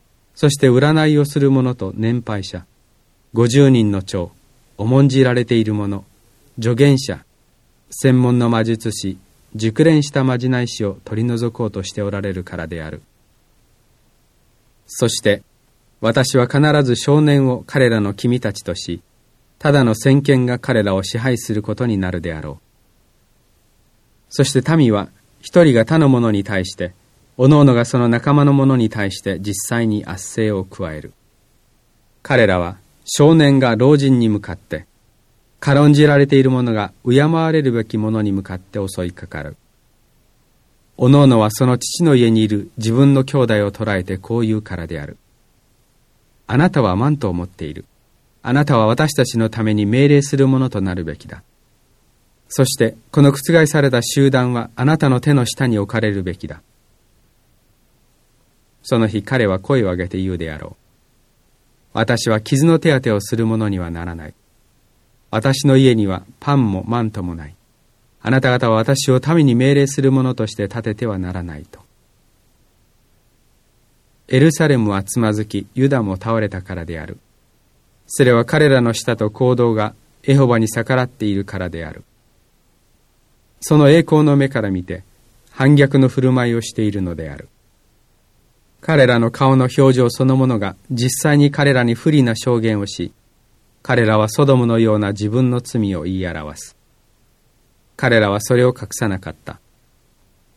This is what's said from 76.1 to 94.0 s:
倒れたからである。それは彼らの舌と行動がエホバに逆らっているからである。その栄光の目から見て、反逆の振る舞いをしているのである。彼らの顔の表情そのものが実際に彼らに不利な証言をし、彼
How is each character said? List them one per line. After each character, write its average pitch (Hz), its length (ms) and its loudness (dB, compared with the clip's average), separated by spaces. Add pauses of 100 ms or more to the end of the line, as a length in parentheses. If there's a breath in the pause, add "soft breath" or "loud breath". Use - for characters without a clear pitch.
倒 113 220 -4
れ 107 100 -2
た 92 140 -10
か 90 140 -12
ら 85 80 -10
で 80 160 -12
あ 78 60 -14
る。 - 120 -18 (880)
そ - 180 0
れ 123 80 6
は 117 120 2
彼 151 240 2
ら 135 120 4
の 117 120 0
舌 113 240 -4
と 107 140 -4
行 127 260 0
動 120 180 2
が 107 200 -4 (280)
エ 139 140 2
ホ 139 100 4
バ 120 120 2
に 113 100 0
逆 117 260 -4
ら 127 100 0
っ 123 40 -8
て 110 180 -10
い 101 80 -2
る 98 100 -4
か 98 140 -12
ら 90 100 -6
で 82 160 -10
あ 80 80 -12
る。 - 120 -18 (1600)
そ - 160 2
の 147 140 6
栄 165 120 6
光 156 200 2
の 147 140 2
目 139 120 0
か 131 120 -4
ら 104 100 -4
見 92 140 -4
て、 92 180 -12 (480)
反 139 240 2
逆 139 240 4
の 135 100 4
振 131 140 -2
る 127 100 2
舞 123 180 0
い 117 40 -2
を 117 60 -2
し 113 120 -12
て 113 100 -4
い 107 80 0
る 101 120 -6
の 87 120 -6
で 80 160 -12
あ 73 60 -14
る。 64 120 -20 (1300)
彼 147 260 4
ら 120 120 2
の 117 120 0
顔 135 260 2
の 131 80 4
表 131 300 4
情 123 160 2
そ - 140 -4
の 131 120 2
も 131 100 2
の 123 120 -2
が 98 180 -6 (140)
実 127 200 -2
際 147 280 0
に 143 120 4
彼 143 220 2
ら 127 100 2
に 117 120 0
不 - 160 -2
利 151 120 4
な 117 120 0
証 120 260 -2
言 110 200 -2
を 101 60 -6
し、 - 260 -10 (680)
彼 120 240 0